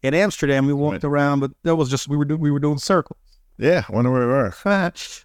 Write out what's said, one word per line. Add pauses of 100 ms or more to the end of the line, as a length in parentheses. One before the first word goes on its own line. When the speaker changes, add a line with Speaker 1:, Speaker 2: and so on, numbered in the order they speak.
Speaker 1:
in
Amsterdam.
We
walked
Speaker 2:
Right.
Speaker 1:
around,
but (100)
that
was
just,
we
were
do-,
we
were
doing
circles. (380)
Speaker 2:
Yeah,
I
wonder
where
we
were. (100)
Speaker 1:
<laughs> (320)